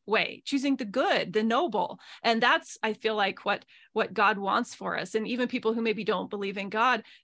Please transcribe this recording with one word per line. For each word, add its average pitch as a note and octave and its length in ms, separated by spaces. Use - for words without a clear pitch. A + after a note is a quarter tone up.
way, - 400
choosing C#4 300
the B3 100
good, B3+ 480
the G#3+ 100
noble. A3+ 560
And A3+ 180
that's, D4+ 420
I A3 100
feel A3 220
like, G3+ 300
what, G3+ 200
what G#3+ 200
God G#3 240
wants G3+ 380
for F#3+ 220
us. F#3+ 180
And A3 120
even A#3+ 200
people A#3 260
who A#3 80
maybe A3 220
don't F#3+ 260
believe G3+ 280
in G3 120
God, A3+ 340